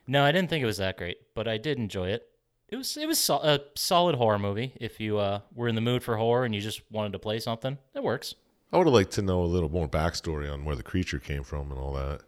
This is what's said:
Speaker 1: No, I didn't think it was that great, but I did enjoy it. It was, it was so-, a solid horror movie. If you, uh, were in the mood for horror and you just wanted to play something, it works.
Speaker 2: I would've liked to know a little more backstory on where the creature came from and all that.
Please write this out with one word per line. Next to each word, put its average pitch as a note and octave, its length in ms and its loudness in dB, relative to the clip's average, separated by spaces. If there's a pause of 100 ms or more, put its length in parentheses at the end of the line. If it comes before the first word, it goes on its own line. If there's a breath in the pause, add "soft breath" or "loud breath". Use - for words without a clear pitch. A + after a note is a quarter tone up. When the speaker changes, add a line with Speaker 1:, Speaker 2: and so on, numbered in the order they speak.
Speaker 1:
No, C#3 180 4
I C#3+ 80 6
didn't F3 160 2
think D3+ 140 0
it A#2+ 40 2
was G#2 120 0
that F#2+ 180 -2
great, F2+ 220 -8 (160)
but A2 140 -4
I A2 100 0
did C#3+ 200 -2
enjoy F#2+ 320 -2
it. - 180 -4 (400)
It A3 80 -6
was, C4 200 -6
it D4+ 100 -6
was D#4+ 120 0
so-, - 240 2
a D3 180 4 (140)
solid F3 400 2
horror A2 240 4
movie. G2+ 420 -2
If A2 200 -8
you, G#2+ 180 0
uh, G2+ 220 0 (120)
were A#2+ 140 -4
in A#2 80 0
the A2+ 60 0
mood A#2+ 240 0
for A2+ 120 -2
horror A#2 280 2
and A2+ 100 -2
you G2+ 60 -2
just G#2 300 -6
wanted G#2+ 220 -4
to F#2+ 60 -6
play G#2+ 220 -4
something, B2+ 380 -6 (160)
it C#4 80 -8
works. C#3 340 -4 (360)
Speaker 2:
I D#3+ 60 6
would've E3+ 140 6
liked G2+ 200 6
to A2 100 0
know F2+ 200 2
a - 20 2
little E2+ 260 2
more D#2+ 180 0
backstory D2+ 640 -2
on C#2+ 120 -8
where D2+ 120 -2
the - 80 -8
creature F2+ 340 -2
came C#2+ 240 -6
from C#2+ 300 -8
and C2 80 -8
all C#2 140 -4
that. C#2 340 -4